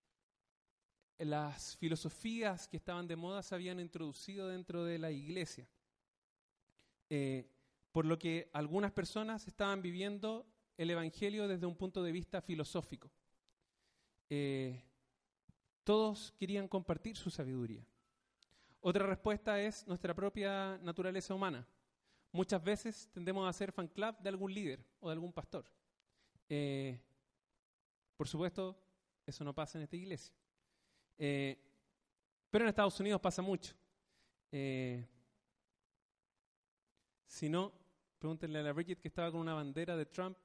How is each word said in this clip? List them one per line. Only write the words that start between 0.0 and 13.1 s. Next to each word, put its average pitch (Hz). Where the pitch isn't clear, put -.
las 151
filosofías 185
que 165
estaban 175
de 165
moda 185
se -
habían 180
introducido 175
dentro 180
de 170
la 160
iglesia. 151
Eh, 135
por 160
lo 160
que 165
algunas 170
personas 214
estaban 196
viviendo 202
el 170
evangelio 202
desde 180
un 175
punto 185
de 170
vista 180
filosófico. 156